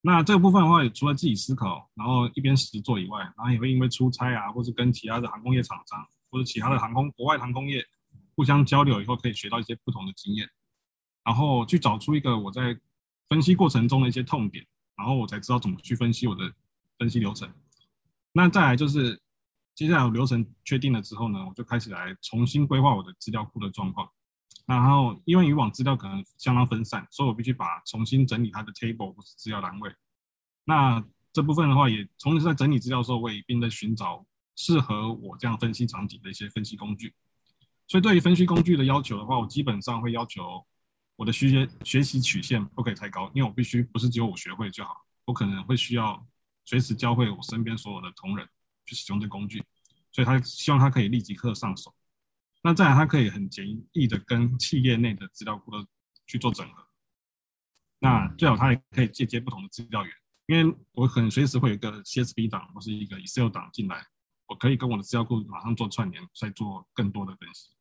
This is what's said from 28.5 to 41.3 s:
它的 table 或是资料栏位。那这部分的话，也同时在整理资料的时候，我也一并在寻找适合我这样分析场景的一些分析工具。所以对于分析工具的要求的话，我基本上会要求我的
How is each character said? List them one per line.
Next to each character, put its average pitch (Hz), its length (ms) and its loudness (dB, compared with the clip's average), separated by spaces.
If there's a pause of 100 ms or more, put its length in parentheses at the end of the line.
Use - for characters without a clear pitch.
它 104 120 -10
的 107 120 -12
table 110 400 -8
或 101 80 -20
是 - 120 -20
资 - 140 -14
料 104 140 -6
栏 92 180 -10
位。 104 100 -10 (720)
那 135 380 4 (300)
这 156 100 2
部 151 120 2
分 160 160 4
的 131 40 4
话， 139 140 6
也 104 180 -2 (120)
同 160 200 0
时 147 60 0
在 165 80 2
整 151 180 2
理 139 80 4
资 117 120 -4
料 131 80 0
的 120 60 0
时 120 60 -6
候， 123 60 0
我 113 140 -4
也 104 80 -8
一 101 80 -12
并 120 120 -2
在 120 120 0
寻 110 260 -4
找 90 300 -8 (300)
适 165 220 2
合 110 320 -2
我 107 280 -12
这 123 100 -4
样 110 100 -4
分 113 140 -2
析 120 140 -4
场 101 200 -6
景 - 160 -12
的 95 60 -14
一 95 60 -12
些 104 160 -12
分 - 120 -6
析 104 140 -10
工 104 180 -8
具。 107 200 -14 (720)
所 - 100 0
以 185 60 6
对 208 120 6
于 175 60 8
分 175 160 6
析 180 80 6
工 175 180 4
具 170 140 4
的 135 80 2
要 139 160 2
求 110 160 -6
的 104 80 -8
话， 123 160 -2
我 110 60 -2
基 - 160 -4
本 110 180 -2
上 113 220 -6
会 117 100 -2
要 117 140 -4
求 90 360 -14 (540)
我 113 80 -8
的 113 80 0